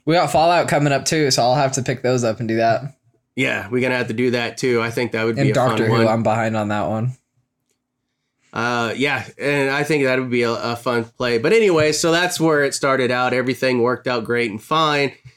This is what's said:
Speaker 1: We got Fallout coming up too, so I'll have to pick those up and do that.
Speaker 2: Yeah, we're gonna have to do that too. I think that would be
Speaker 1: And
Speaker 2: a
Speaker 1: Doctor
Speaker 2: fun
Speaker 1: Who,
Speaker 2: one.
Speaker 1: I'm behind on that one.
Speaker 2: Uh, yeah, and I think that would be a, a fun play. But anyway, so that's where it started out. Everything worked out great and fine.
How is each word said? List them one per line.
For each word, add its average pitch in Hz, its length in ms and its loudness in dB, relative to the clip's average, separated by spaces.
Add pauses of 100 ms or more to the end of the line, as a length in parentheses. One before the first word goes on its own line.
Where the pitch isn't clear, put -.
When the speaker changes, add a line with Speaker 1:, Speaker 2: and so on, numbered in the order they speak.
Speaker 1:
We 156 100 0
got 165 180 2
Fallout 165 340 4
coming 147 260 2
up 135 120 0
too, 151 260 0
so 127 120 0
I'll 123 120 4
have 135 180 0
to 135 100 -2
pick 127 200 -6
those 123 220 0
up 110 160 -2
and 113 80 -6
do 113 80 0
that. 113 380 0 (400)
Speaker 2:
Yeah, 120 340 -2
we're 123 140 -2
gonna 127 140 0
have 120 120 -2
to 117 60 -4
do 123 160 0
that 117 260 -2
too. 123 240 0
I 113 100 -2
think 117 220 -4
that 110 120 -2
would 113 120 -2
be 135 60 0
Speaker 1:
And 135 80 2
Speaker 2:
a - 20 0
Speaker 1:
Doctor 117 360 2
Speaker 2:
fun 117 120 2
Speaker 1:
Who, 113 40 4
Speaker 2:
one. 110 40 4
Speaker 1:
I'm 113 140 0
behind 110 340 0
on 107 120 -2
that 104 200 -2
one. 110 240 -4 (1400)
Speaker 2:
Uh, 117 440 -2
yeah, 127 300 -2 (120)
and 139 300 0
I 143 140 -2
think 147 220 0
that 131 140 2
would 127 120 -4
be 120 140 2
a, 117 80 0
a 113 240 -4
fun 117 280 -2
play. 120 320 -4
But 139 160 0
anyway, 170 400 4
so 165 180 0
that's 175 300 0
where 156 240 2
it 135 80 -2
started 131 380 0
out. 123 240 0
Everything 127 480 0
worked 120 240 -2
out 123 180 -2
great 120 260 -2
and 110 120 -10
fine. 147 500 0 (240)